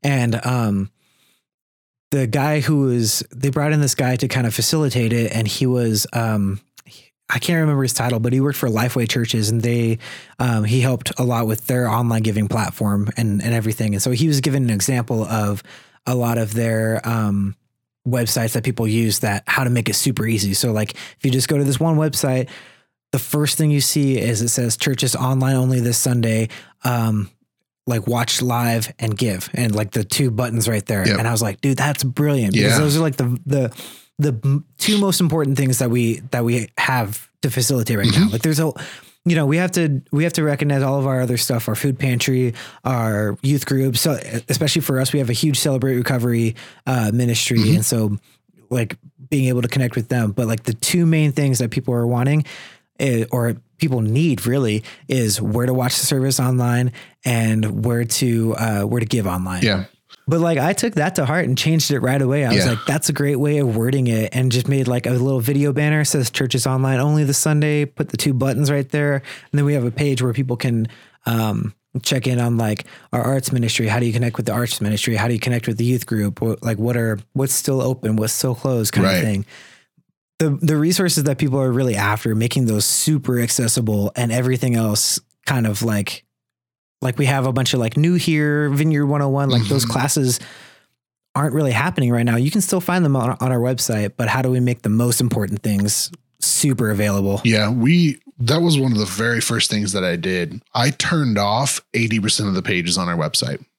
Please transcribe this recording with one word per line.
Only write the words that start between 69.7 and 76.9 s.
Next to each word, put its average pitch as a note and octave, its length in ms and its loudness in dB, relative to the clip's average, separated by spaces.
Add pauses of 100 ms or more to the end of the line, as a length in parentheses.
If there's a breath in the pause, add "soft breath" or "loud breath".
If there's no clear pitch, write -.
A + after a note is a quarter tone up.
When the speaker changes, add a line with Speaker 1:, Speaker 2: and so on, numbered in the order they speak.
Speaker 1:
have B2+ 100 0
a A#2+ 60 0
page C3 320 -2
where B2 100 0
people B2 240 -2
can, A#2 300 0 (400 loud breath)
um, A2 480 -2 (280)
check C3 260 -2
in B2+ 100 0
on, A#2+ 180 0
like, G#2+ 280 -2 (280 loud breath)
our B2 80 -2
arts C3 300 -2
ministry. A#2 380 0
How G#2+ 100 0
do B2 80 0
you A#2 60 -2
connect A#2 240 -2
with A2 100 -4
the A2+ 60 -2
arts A#2 280 -2
ministry? G#2+ 360 -2
How G#2+ 100 0
do A#2+ 80 0
you G#2 60 -2
connect A#2+ 260 -2
with A2+ 100 -2
the A2+ 80 0
youth B2 220 0
group? G#2 340 -2
What, A2+ 220 -2
like, A2+ 160 -2
what A#2 180 0